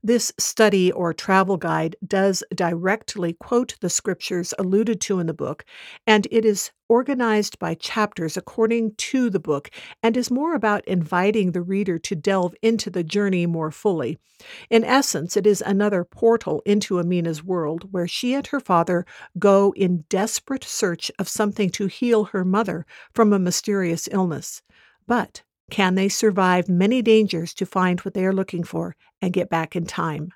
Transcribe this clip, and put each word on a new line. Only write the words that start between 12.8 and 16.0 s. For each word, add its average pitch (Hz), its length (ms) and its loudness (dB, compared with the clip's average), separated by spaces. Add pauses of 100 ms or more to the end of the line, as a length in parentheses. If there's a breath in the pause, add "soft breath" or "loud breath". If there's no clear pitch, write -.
the 175 120 -4
journey 185 440 0
more 160 240 -2
fully. 156 480 -2 (500 loud breath)
In 226 140 4
essence, 220 520 0
it 202 120 2
is 202 180 4
another 196 380 2